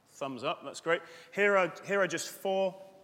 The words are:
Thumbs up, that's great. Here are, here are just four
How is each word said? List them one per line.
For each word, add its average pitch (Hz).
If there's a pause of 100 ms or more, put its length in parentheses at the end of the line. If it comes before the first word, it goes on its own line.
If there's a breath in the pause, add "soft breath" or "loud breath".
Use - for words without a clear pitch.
(120)
Thumbs 135
up, 160
that's 131
great. 170 (320 loud breath)
Here 202
are, 180 (120)
here 196
are 185
just 160
four 190 (320)